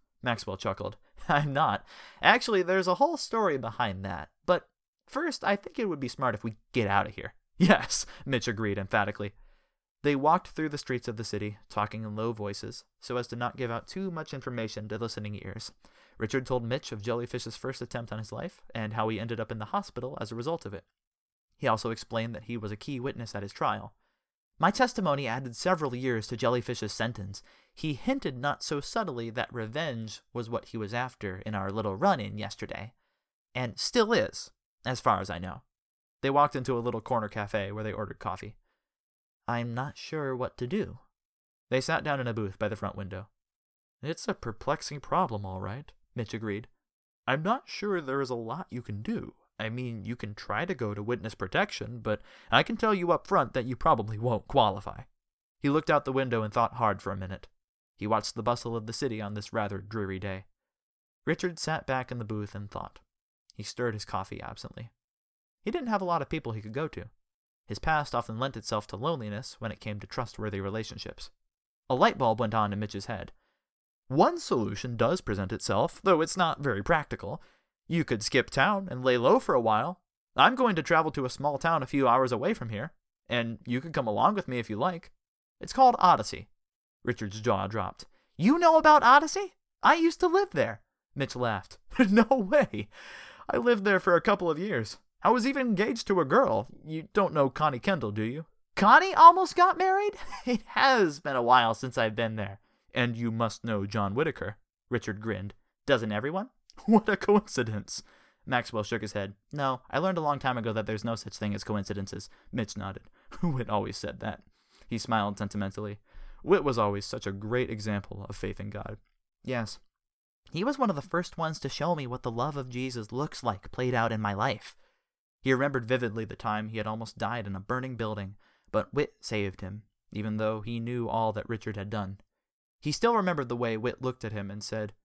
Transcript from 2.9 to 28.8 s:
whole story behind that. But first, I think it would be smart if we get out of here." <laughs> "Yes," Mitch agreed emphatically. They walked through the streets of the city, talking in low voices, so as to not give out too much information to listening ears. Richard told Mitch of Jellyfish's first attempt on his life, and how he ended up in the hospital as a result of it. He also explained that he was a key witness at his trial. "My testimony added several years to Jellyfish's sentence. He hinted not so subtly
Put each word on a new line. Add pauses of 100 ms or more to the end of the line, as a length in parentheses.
whole
story
behind
that. (140)
But (380)
first,
I
think
it
would
be
smart
if
we (140)
get
out
of
here." (120)
<laughs>
"Yes," (200)
Mitch
agreed
emphatically. (680)
They
walked
through
the
streets
of
the
city, (120)
talking
in
low
voices, (140)
so
as
to
not
give
out
too
much
information
to
listening
ears. (460)
Richard
told
Mitch
of
Jellyfish's
first
attempt
on
his
life, (120)
and
how
he
ended
up
in
the
hospital
as
a
result
of
it. (720)
He
also
explained
that
he
was
a
key
witness
at
his
trial. (600)
"My
testimony
added
several
years
to
Jellyfish's
sentence. (300)
He
hinted
not
so
subtly